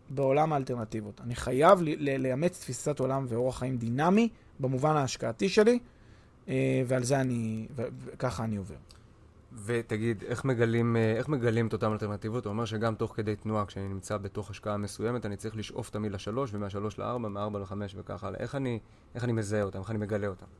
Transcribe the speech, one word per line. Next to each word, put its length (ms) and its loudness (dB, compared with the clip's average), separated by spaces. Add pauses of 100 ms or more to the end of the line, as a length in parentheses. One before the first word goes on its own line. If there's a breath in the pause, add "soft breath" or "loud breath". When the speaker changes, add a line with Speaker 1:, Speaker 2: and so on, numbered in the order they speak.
(100)
Speaker 1:
בעולם 420 4
האלטרנטיבות. 720 -4
אני 100 -4
חייב 480 8
ל-, 20 2 (140)
ל-, 280 0
לאמץ 340 0
תפיסת 400 -4
עולם 280 0
ואורח 300 0
חיים 180 -2
דינמי 520 4 (320 soft breath)
במובן 360 2
ההשקעתי 520 0
שלי, 300 8 (720 soft breath)
אה, 380 2
ועל 160 2
זה 180 2
אני, 460 -2 (100)
ו-, 120 -2 (160)
וככה 400 -4
אני 120 0
עובר. 200 -6 (880 soft breath)
Speaker 2:
ותגיד, 640 -2
איך 160 -2
מגלים, 520 4
אה, 200 6
איך 120 -2
מגלים 380 2
את 60 -2
אותם 200 0
אלטרנטיבות? 520 -4
הוא 60 -4
אומר 140 -2
שגם 300 0
תוך 220 -2
כדי 200 -2
תנועה, 300 -2
כשאני 220 -8
נמצא 280 -6
בתוך 340 -6
השקעה 260 -6
מסוימת, 500 -4
אני 100 -4
צריך 200 -8
לשאוף 340 -8
תמיד 220 -4
לשלוש, 400 -4
ומהשלוש 460 -6
לארבע, 300 -4
מארבע 300 -4
לחמש, 400 -8
וכך 260 -10
הלאה. 160 -6
איך 140 -6
אני, 240 -2 (360 soft breath)
איך 100 -4
אני 80 0
מזהה 300 0
אותם? 180 -2
איך 100 -8
אני 80 -2
מגלה 280 -2
אותם? 200 -6 (140)